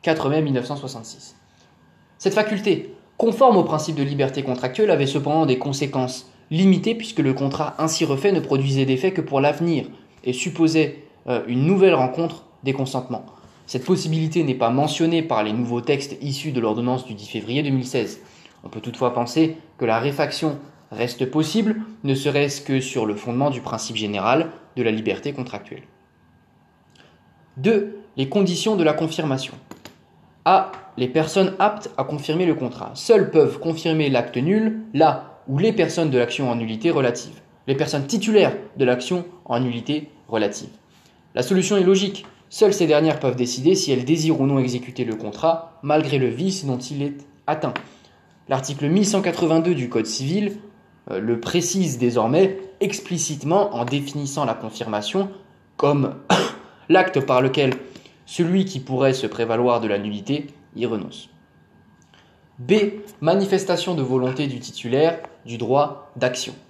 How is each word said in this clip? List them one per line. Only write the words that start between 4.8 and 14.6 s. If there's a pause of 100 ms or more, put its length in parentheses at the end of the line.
avait
cependant
des
conséquences (220)
limitées
puisque
le
contrat
ainsi
refait
ne
produisait
d'effet
que
pour
l'avenir (360)
et
supposait, (240)
euh,
une
nouvelle
rencontre (180)
des
consentements. (400)
Cette
possibilité
n'est
pas